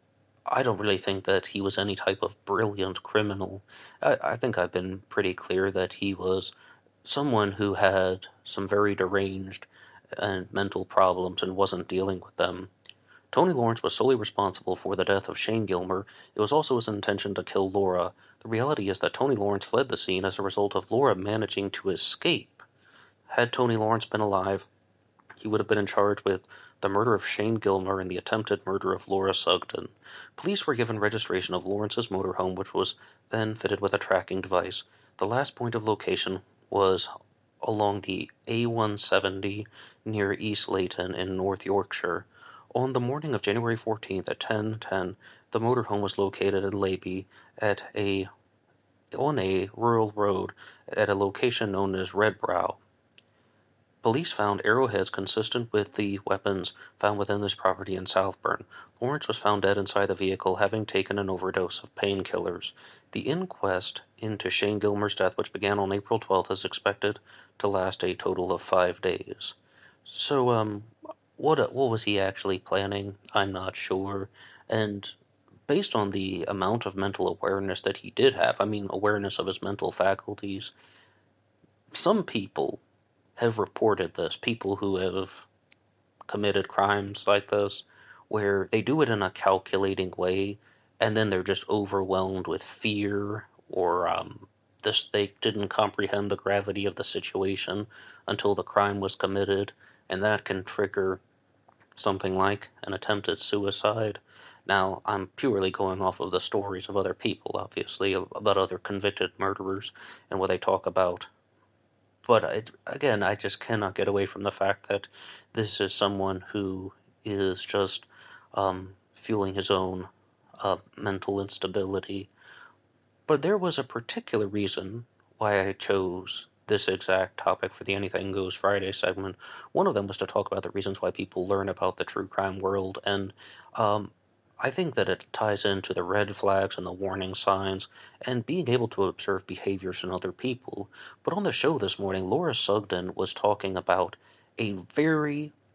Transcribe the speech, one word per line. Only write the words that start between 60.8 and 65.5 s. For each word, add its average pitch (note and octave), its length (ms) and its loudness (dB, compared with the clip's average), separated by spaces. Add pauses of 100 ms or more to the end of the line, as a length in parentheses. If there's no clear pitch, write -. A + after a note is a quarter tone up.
taken G2 320 0
an G2 100 0
overdose F#2 540 -2
of - 140 -20
painkillers. F#2 760 -2 (380)
The - 100 -6
inquest A2+ 800 -2 (160)
into G#2+ 320 -4
Shane G#2 280 2
Gilmer's G2+ 380 0
death, F#2 200 2
which - 160 -4